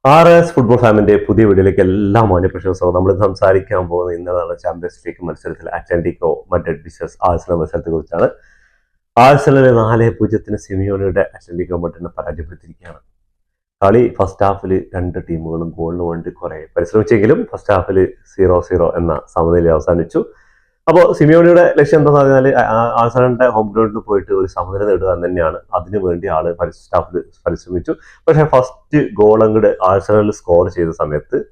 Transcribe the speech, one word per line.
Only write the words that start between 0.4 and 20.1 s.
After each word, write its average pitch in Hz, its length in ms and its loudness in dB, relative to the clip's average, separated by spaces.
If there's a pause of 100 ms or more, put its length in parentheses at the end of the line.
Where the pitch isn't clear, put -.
ഫുട്ബോൾ 120 240 2
ഫാമിന്റെ 104 520 2
പുതിയ 110 160 2
വീഡിയോയിലേക്ക് 95 360 2
എല്ലാ 101 420 0
മാന്യപ്രേക്ഷകർക്കും 92 560 -2
സ്വാഗതം. 90 180 -2
നമ്മൾ 92 160 0
ഇന്ന് 92 120 0
സംസാരിക്കാൻ 95 640 -2
പോകുന്നത് 87 300 -6
ഇന്നലെ 90 180 -6
നടന്ന 87 180 -6
ചാമ്പ്യൻസ് 85 520 -10
ലീഗ് 85 180 -12
മത്സരത്തിൽ 82 440 -12
അത്ലറ്റിക്കോ 85 840 -6
മഡ്രിഡ് 82 340 -6
vs 82 240 -14 (180)
ആഴ്സണൽ 85 280 -2
മത്സരത്തെ 82 340 -6
കുറിച്ചാണ്. 82 380 -4 (920)
ആഴ്സണൽ 135 560 6
നാല് 113 360 0
പൂജ്യത്തിന് 107 460 -6
സിമിയോണിയുടെ 98 640 -4
അത്ലറ്റിക്കോ 87 560 -8
മഡ്രിഡിനെ 85 320 -10 (100)
പരാജയപ്പെടുത്തിയിരിക്കുകയാണ്. 82 800 -16 (840)
കളി 113 340 2
ഫസ്റ്റ് 95 260 -2
ഹാഫിൽ 95 400 -2 (100)
രണ്ട് 90 240 -6 (120)
ടീമുകളും 82 460 -8
ഗോളിന് 82 260 -6
വേണ്ടി 85 280 -6
കുറെ 80 360 -14 (100)
പരിശ്രമിച്ചെങ്കിലും 107 760 0
ഫസ്റ്റ് 104 200 -6
ഹാഫിൽ 92 400 0 (220)
സീറോ 90 260 2
സീറോ 85 360 -2
എന്ന 85 240 -2 (140)
സമനിലയിൽ 85 380 2
അവസാനിച്ചു. 87 520 -2 (640)